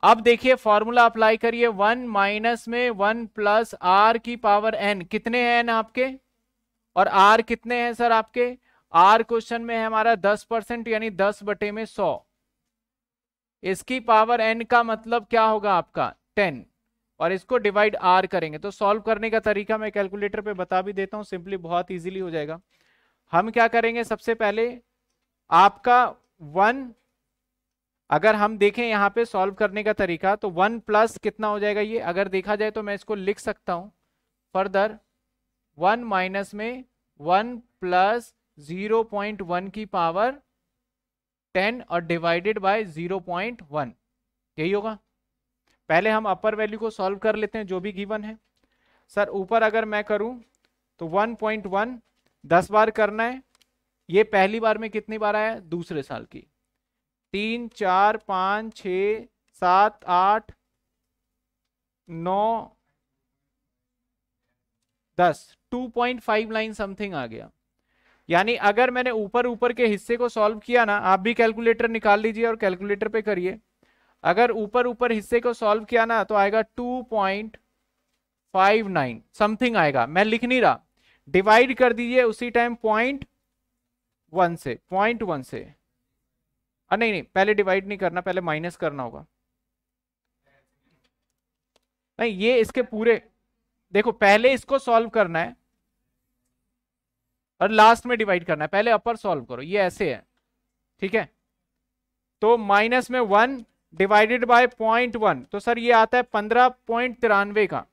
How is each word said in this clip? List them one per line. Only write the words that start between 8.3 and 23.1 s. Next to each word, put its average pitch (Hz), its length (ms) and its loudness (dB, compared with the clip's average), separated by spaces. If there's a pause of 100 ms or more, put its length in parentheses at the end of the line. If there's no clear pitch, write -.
आर 196 320 8
क्वेश्चन 233 380 -4
में 233 140 -6
है 226 100 -2
हमारा 220 300 2
दस 202 280 0
परसेंट 226 440 -6
यानी 220 240 -4
दस 196 320 -2
बटे 208 280 -4
में 220 140 -8
सौ, 170 400 -4 (1400)
इसकी 190 400 -6
पावर 226 380 4
एन 226 240 -2
का 240 200 2
मतलब 226 420 -4
क्या 226 180 2
होगा 208 300 0
आपका 160 380 -2 (240)
टेन, 156 280 -2 (560)
और 165 120 0
इसको 214 260 -4
डिवाइड 208 380 0
आर 185 320 2
करेंगे। 156 300 -4
तो 196 140 -10
सॉल्व 208 300 0
करने 220 280 -2
का 220 100 0
तरीका 214 380 -2
मैं 214 140 -6
कैलकुलेटर 202 480 -4
पे 208 140 -8
बता 185 280 -2
भी 202 120 -8
देता 196 220 -6
हूँ, 214 100 -10
simply 185 320 -10
बहुत 175 340 -4
ईजीली 185 280 -8
हो 185 100 -8
जाएगा। 160 300 -6 (720)